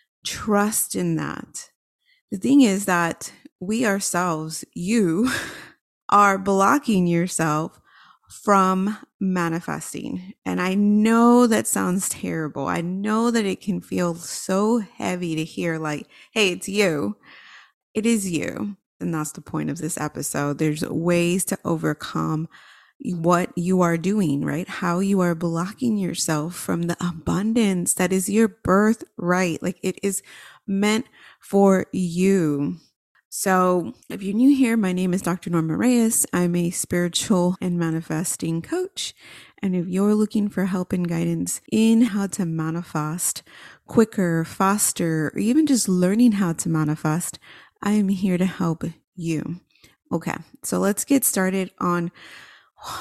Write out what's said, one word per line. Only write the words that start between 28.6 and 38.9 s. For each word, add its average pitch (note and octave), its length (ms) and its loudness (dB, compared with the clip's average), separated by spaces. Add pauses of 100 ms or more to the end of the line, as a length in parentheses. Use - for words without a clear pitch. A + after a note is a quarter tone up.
Like, - 180 -4
it F#3 220 -4
is G3 180 -4 (460)
meant G#3 380 0 (340)
for G3 540 4
you. F3 840 0 (520)
So F#3 640 0 (160)
if F#3+ 120 -10
you're G3 140 -4
new C4 180 6
here, B3 220 2
my F#3+ 160 2
name F3+ 220 0
is F#3+ 80 0
Doctor F3 280 -4
Norma D#3+ 280 0
Reyes. A3+ 560 2
I'm F3 220 2
a F3 160 0
spiritual F3 880 0
and F3 160 -2
manifesting E3 840 -4
coach. - 520 -6 (480)